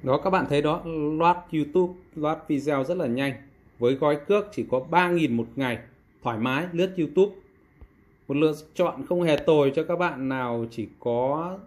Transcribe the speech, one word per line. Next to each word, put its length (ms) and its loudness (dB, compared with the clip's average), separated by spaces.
Đó, 140 2
các 120 0
bạn 200 2
thấy 120 2
đó, 200 0
loát 200 4
YouTube, 400 0
loát 320 -4
video 360 0
rất 140 -2
là 100 -2
nhanh. 260 -2
Với 140 4
gói 240 2
cước 240 2
chỉ 200 -4
có 80 2
ba 300 2
nghìn 280 2
một 80 -2
ngày, 220 -2
thoải 140 -2
mái 340 0
lướt 260 0
YouTube. 340 2
Một 100 -2
lựa 160 2
chọn 320 -2
không 160 0
hề 160 2
tồi 380 4
cho 80 0
các 120 -2
bạn 340 -2
nào 420 -4
chỉ 160 -8
có 680 -2